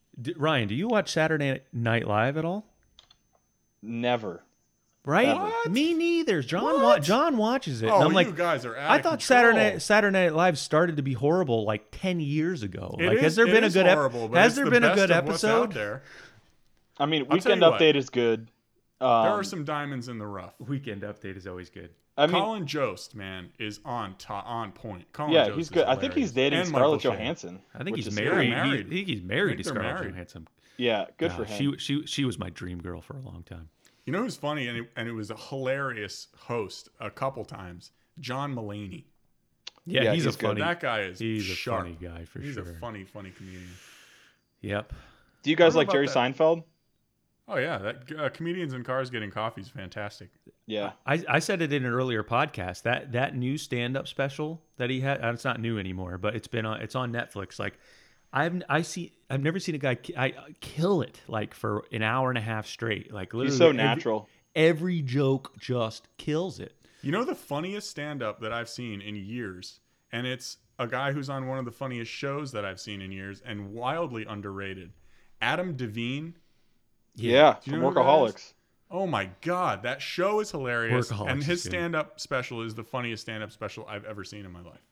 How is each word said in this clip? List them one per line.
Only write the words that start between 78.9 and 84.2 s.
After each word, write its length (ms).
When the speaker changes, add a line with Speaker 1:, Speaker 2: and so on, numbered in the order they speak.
Speaker 3:
Oh 160
my 200
God, 420
that 200
show 360
is 120
hilarious, 600
Speaker 1:
Workaholics 200
Speaker 3:
and 80
Speaker 1:
is 80
Speaker 3:
his 160
Speaker 1:
good. 60
Speaker 3:
stand-up 500
special 420
is 140
the 80
funniest 400
stand-up 280
special 360
I've 180
ever 180